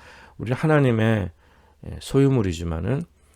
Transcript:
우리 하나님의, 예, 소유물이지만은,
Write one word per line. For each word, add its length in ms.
우리 140
하나님의, 800
예, 120
소유물이지만은, 1040